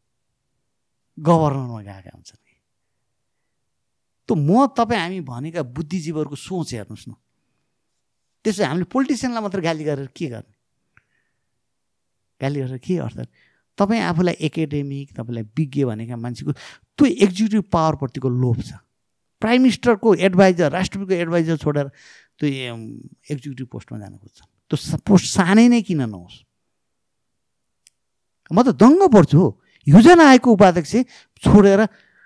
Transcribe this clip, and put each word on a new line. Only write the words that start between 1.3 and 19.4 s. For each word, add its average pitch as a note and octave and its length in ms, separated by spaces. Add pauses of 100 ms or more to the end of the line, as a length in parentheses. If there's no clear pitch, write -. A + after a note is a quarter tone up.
गएका G2 320
हुन्छन्। - 320 (1800)
त - 40
म, F#3+ 340
तपाईँ, A#3 340
हामी F3+ 200
भनेका D3 420
बुद्धिजीवहरूको D3+ 760
सोच F3 380
हेर्नुहोस् G#2+ 340
न। A2+ 40 (1300)
त्यसो G#3 200
हामीले E3 200
पोलिटिसियनलाई B3+ 580
मात्र G3+ 180
गाली D#3 240
गरेर C#3 220 (100)
के E3+ 100
गर्ने? A#2 280 (1900)
गाली C#3+ 180
गरेर B2+ 180
के F3+ 180
अर्थ? A#2+ 320 (500)
तपाईँ G3+ 220
आफूलाई F3 340
एकाडेमिक, C#3+ 800
तपाईँलाई A#2 300
विज्ञ C3+ 420
भनेका A#2 320
मान्छेको A#2+ 360
त्यो - 540
एक्जिक्युटिभ G#3 680
पावरप्रतिको D3 560
लोभ B2 320
छ। - 120 (680)